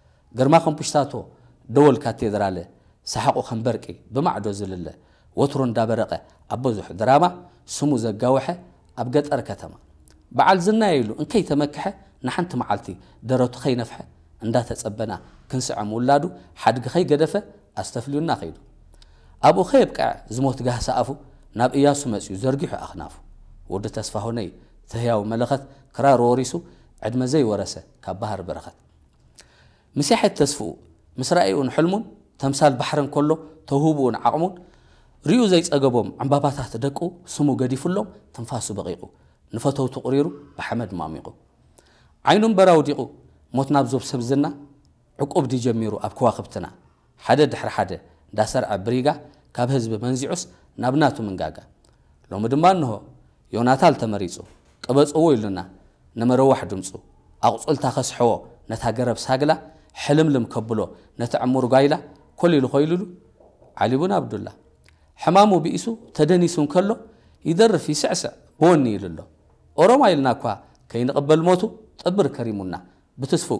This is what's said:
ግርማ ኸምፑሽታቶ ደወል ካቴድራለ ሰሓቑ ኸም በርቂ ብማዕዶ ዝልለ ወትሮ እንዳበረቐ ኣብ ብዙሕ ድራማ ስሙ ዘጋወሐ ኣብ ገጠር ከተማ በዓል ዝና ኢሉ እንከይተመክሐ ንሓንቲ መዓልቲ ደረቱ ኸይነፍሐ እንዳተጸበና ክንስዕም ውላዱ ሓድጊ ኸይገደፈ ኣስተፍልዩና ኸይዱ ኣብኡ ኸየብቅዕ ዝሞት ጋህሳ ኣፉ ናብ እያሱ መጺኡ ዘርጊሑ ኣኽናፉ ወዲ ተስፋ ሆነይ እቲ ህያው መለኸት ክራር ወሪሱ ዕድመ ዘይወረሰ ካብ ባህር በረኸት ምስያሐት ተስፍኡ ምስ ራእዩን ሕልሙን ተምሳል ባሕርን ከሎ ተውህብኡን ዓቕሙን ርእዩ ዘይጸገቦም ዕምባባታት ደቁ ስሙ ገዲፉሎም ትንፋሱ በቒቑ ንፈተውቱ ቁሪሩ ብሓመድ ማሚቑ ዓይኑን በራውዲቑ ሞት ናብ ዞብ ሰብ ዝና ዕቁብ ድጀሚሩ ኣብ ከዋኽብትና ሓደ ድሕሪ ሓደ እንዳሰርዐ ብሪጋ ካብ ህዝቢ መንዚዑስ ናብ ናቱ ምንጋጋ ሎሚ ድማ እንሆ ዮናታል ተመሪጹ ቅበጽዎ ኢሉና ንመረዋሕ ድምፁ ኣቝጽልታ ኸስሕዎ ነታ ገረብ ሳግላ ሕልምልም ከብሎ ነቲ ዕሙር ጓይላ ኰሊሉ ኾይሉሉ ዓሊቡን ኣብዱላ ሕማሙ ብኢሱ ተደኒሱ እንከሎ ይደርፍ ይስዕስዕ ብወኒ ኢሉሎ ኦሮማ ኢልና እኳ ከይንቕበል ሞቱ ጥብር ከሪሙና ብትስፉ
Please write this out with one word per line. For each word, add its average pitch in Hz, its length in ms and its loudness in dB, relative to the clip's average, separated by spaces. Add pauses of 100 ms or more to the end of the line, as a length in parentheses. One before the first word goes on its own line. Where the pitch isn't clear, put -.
(340)
ግርማ 131 260 4
ኸምፑሽታቶ 147 520 -2 (560)
ደወል 139 300 6
ካቴድራለ 101 600 -2 (480)
ሰሓቑ 120 360 -2
ኸም 117 200 -8
በርቂ 117 220 -4 (260)
ብማዕዶ 117 420 -2
ዝልለ 95 340 -8 (500)
ወትሮ 139 260 0
እንዳበረቐ 113 500 -2 (380)
ኣብ 113 120 -6
ብዙሕ 110 300 -4
ድራማ 127 320 4 (440)
ስሙ - 300 -2
ዘጋወሐ 117 480 0 (520)
ኣብ 113 120 -6
ገጠር 147 320 0
ከተማ 92 300 -12 (600)
በዓል 185 280 4
ዝና 214 300 2
ኢሉ 123 240 2
እንከይተመክሐ 147 720 -2 (380)
ንሓንቲ 175 340 -4
መዓልቲ 104 300 -4 (360)
ደረቱ 123 360 0
ኸይነፍሐ 123 400 -4 (440)
እንዳተጸበና 113 720 -4 (340)
ክንስዕም 120 460 -6
ውላዱ 127 320 2 (340)
ሓድጊ 120 320 0
ኸይገደፈ 151 440 2 (420)
ኣስተፍልዩና 143 580 -6
ኸይዱ 82 220 -8 (840)
ኣብኡ 175 220 6
ኸየብቅዕ - 360 2 (300)
ዝሞት 123 320 -2
ጋህሳ 120 320 -4
ኣፉ 123 140 0 (480)
ናብ 123 180 0
እያሱ 143 340 4
መጺኡ 101 280 -6
ዘርጊሑ 131 380 -4
ኣኽናፉ - 400 -14 (540)
ወዲ 101 220 -8
ተስፋ - 300 -10
ሆነይ 113 280 -6 (300)
እቲ - 160 -20
ህያው 117 300 0
መለኸት 117 380 -2 (300)
ክራር 127 280 4
ወሪሱ 123 320 2 (500)
ዕድመ 120 240 -4
ዘይወረሰ 113 480 0 (260)
ካብ 92 180 -10
ባህር 104 240 -8
በረኸት - 340 -12 (1200)
ምስያሐት 196 380 2
ተስፍኡ 139 340 -2 (480)
ምስ 127 160 -6
ራእዩን 170 380 2
ሕልሙን 180 320 0 (360)
ተምሳል 135 360 2
ባሕርን 135 340 -2
ከሎ 147 220 2 (340)
ተውህብኡን 139 520 0
ዓቕሙን 165 360 0 (720)
ርእዩ 226 240 4
ዘይጸገቦም 139 640 2
ዕምባባታት 139 640 -2
ደቁ 139 220 -6 (280)
ስሙ 147 300 -2
ገዲፉሎም 135 500 -2 (240)
ትንፋሱ 117 440 -10
በቒቑ 95 280 -10 (500)
ንፈተውቱ 135 480 -2
ቁሪሩ 139 260 0 (280)
ብሓመድ 117 400 -8
ማሚቑ 80 320 -10 (1000)
ዓይኑን 208 300 4
በራውዲቑ 156 460 6 (520)
ሞት 135 180 0
ናብ 139 160 4
ዞብ 120 160 -2
ሰብ - 180 -6
ዝና 135 260 0 (720)
ዕቁብ 143 300 -2
ድጀሚሩ 113 500 -2
ኣብ 98 160 -8
ከዋኽብትና - 520 -2 (560)
ሓደ 127 240 4
ድሕሪ 110 240 -8
ሓደ 95 220 -2 (340)
እንዳሰርዐ 110 520 -2
ብሪጋ 120 300 0 (440)
ካብ 123 180 -2
ህዝቢ 117 280 0
መንዚዑስ 127 440 -4 (360)
ናብ 127 160 0
ናቱ 143 260 4
ምንጋጋ 90 360 -6 (760)
ሎሚ 101 180 -4
ድማ 143 220 2
እንሆ 165 200 0 (640)
ዮናታል 131 440 4
ተመሪጹ 101 400 -4 (460)
ቅበጽዎ 147 480 2
ኢሉና 104 300 0 (560)
ንመረዋሕ 127 480 4
ድምፁ 95 260 -8 (520)
ኣቝጽልታ 113 500 0
ኸስሕዎ 123 380 0 (360)
ነታ 113 260 -8
ገረብ 117 260 -2
ሳግላ 135 340 0 (440)
ሕልምልም 147 500 2
ከብሎ 113 340 -4 (360)
ነቲ 120 220 -4
ዕሙር 127 280 0
ጓይላ 135 280 6 (440)
ኰሊሉ 156 300 4
ኾይሉሉ 151 340 0 (720)
ዓሊቡን 131 360 0
ኣብዱላ 113 360 -4 (720)
ሕማሙ 196 400 6
ብኢሱ 160 240 -4 (280)
ተደኒሱ 175 460 2
እንከሎ 180 320 2 (540)
ይደርፍ 175 420 2
ይስዕስዕ - 380 -2 (320)
ብወኒ 160 360 6
ኢሉሎ 92 260 -8 (600)
ኦሮማ 233 300 6
ኢልና 143 220 2
እኳ - 140 -4 (460)
ከይንቕበል 139 520 2
ሞቱ 180 200 4 (360)
ጥብር 185 300 0
ከሪሙና 101 460 -6 (440)
ብትስፉ 135 420 -4